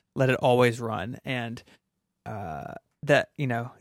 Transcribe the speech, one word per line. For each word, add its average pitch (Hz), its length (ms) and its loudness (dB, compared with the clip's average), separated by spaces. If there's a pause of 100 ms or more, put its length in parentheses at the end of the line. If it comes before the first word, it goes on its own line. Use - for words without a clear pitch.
(160)
Let 131 140 4
it 131 60 4
always 123 440 4
run." 113 460 -6
And, 120 360 -8 (640)
uh, 87 500 -10 (300)
that, 143 300 2
you 143 120 -4
know, 117 220 -4 (120)